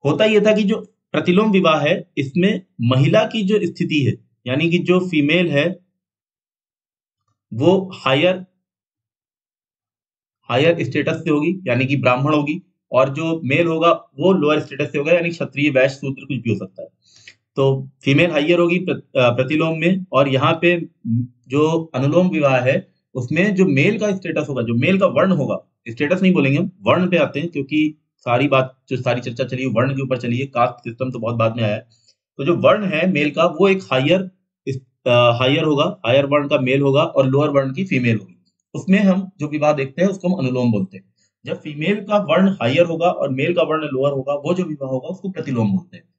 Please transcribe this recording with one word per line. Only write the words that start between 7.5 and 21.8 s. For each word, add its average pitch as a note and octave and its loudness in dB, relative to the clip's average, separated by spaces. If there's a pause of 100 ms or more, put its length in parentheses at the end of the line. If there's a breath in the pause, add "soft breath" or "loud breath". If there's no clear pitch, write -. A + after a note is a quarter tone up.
वो F3 2
higher, E3+ 0 (2000)
higher E3 0
status - -4
से D#3+ -4
होगी, D3+ 0
यानी B2+ 0
कि C#3+ -2
ब्राह्मण B2+ 0
होगी, D3 -4 (180)
और C#3+ 2
जो E3 -4
male D#3 0
होगा E3 2
वो D3+ -2
lower D3+ 2
status C3+ -6
से D3+ -4
होगा, D3 0
यानी E3+ 0
क्षत्रिय, C#3+ -2
वैश्य, C3+ 2
शूद्र, C#3 -10
कुछ C#3 -6
भी A#2 -4
हो G2+ 0
सकता - -14
है। - -16 (680 soft breath)
तो C3+ 0 (140)
female D#3+ 2
higher D#3 2
होगी F3 2
प्र-, D#3+ -4
अ, B2 4
प्रतिलोम D#3 -2
में, F#3 0
और C#3 2
यहाँ C#3+ 0
पे E3+ 0 (600)
जो D#3 0